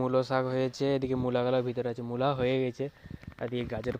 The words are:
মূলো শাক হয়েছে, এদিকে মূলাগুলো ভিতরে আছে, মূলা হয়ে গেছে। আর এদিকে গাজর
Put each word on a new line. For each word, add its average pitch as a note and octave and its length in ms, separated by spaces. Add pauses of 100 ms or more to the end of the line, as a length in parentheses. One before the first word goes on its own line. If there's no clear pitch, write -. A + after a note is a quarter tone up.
মূলো B2+ 180 (100)
শাক C3 160 (100)
হয়েছে, C3 300 (120)
এদিকে C3 280
মূলাগুলো B2 340 (100)
ভিতরে B2 240
আছে, A#2+ 180
মূলা B2+ 180 (100)
হয়ে B2+ 260
গেছে। B2+ 220 (520)
আর B2 100
এদিকে A#2+ 260
গাজর A#2 260